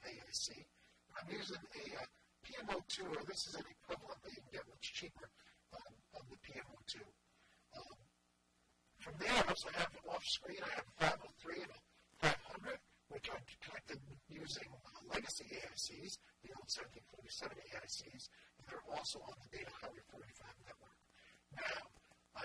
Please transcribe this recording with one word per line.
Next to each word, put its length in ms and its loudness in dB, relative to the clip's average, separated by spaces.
A 80 -4
I 160 -10
C. 240 2
And 640 -16
I'm 80 -2
using 320 0
a, 240 -6
uh, 80 -2
P 160 -10
M 160 0
O 160 6
two, 240 0
or 160 2
this 240 0
is 80 -2
an 80 -2
equivalent 560 -4
that 80 -6
you 160 -8
can 160 -4
get 80 -8
much 240 -4
cheaper, 320 -4
um, 160 -10
of 160 -8
the 80 -12
P 160 -8
M 160 -6
O 160 -14
two. 200 -2
Um, 240 -10
from 240 -6
there, 160 8
I 160 12
also 240 4
have 160 6
off 160 2
screen, 400 2
I 80 2
have 160 0
a 160 -18
five 160 10
oh 240 -10
three 160 -2
and 160 -2
a 40 -12
five 320 10
hundred, 320 -2
which 160 -2
are 120 -2
connected 400 -6
using, 400 -4
uh, 400 -12
legacy 400 2
A 160 -2
I 80 -8
Cs, 400 -2
the 120 -10
old 160 -10
seventeen 400 -4
forty-seven 440 -4
A 200 -10
I 120 -4
Cs, 400 -6
and 80 -14
they're 240 -6
also 320 0
on 200 -8
the 80 -14
Data 280 -4
Highway 320 -6
forty-five 520 -12
network. 340 -14
Now, 320 2
I 100 -2